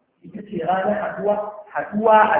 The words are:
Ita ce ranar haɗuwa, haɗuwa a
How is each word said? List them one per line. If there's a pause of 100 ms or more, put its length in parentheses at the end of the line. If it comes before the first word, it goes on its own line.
(240)
Ita
ce
ranar
haɗuwa, (320)
haɗuwa
a